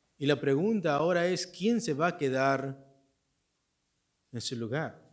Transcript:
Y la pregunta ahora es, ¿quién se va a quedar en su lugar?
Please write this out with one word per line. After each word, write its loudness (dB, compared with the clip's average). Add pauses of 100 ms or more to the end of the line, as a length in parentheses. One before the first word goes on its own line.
(180)
Y -2
la 4
pregunta 2
ahora 2
es, -2
¿quién 0
se -2
va 0
a -4
quedar 0 (1400)
en -10
su -6
lugar? -6 (120)